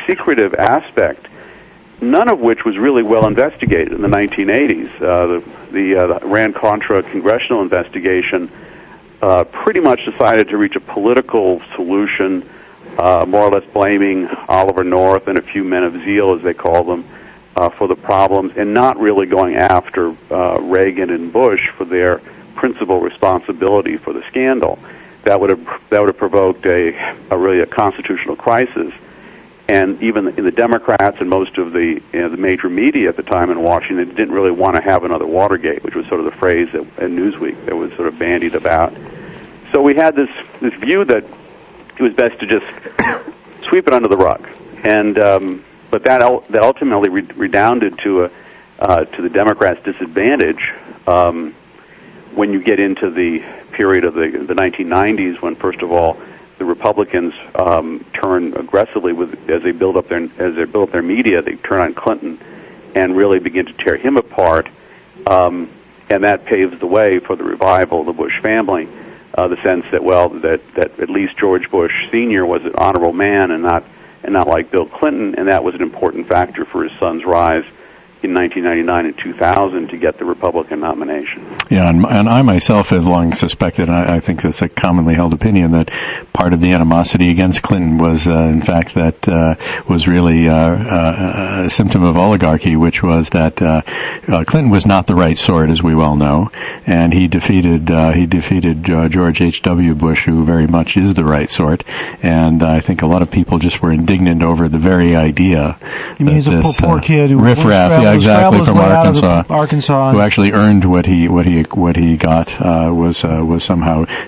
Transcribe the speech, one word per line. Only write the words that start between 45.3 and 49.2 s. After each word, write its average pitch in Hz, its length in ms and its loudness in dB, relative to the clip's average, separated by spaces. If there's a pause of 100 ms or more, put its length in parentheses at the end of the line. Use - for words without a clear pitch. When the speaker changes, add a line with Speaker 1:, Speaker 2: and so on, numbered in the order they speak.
Speaker 1:
but 107 140 -2
that 127 180 4
ul-, 123 280 2
that 107 120 2
ultimately 113 460 2
re-, 92 140 -4
redounded 101 840 -2
to 92 200 0
a, 87 60 -4 (480)
uh, 87 260 2
to - 180 -10